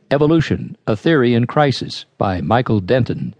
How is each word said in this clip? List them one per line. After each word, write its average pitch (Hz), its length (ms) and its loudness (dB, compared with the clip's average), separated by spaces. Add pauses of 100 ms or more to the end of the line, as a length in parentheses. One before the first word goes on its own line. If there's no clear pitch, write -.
(120)
Evolution, 147 640 0 (100)
A 110 80 0
Theory 127 380 2
in 117 120 2
Crisis - 600 -2 (120)
by 95 220 -2
Michael 110 400 0
Denton, 92 600 -2